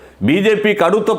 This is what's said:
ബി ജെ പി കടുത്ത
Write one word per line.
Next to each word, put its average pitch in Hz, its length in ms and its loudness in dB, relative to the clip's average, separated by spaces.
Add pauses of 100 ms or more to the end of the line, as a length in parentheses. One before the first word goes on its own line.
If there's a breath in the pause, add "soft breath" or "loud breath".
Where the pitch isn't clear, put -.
(280 loud breath)
ബി 160 180 2
ജെ 220 160 2
പി 214 80 0 (100)
കടുത്ത 202 380 0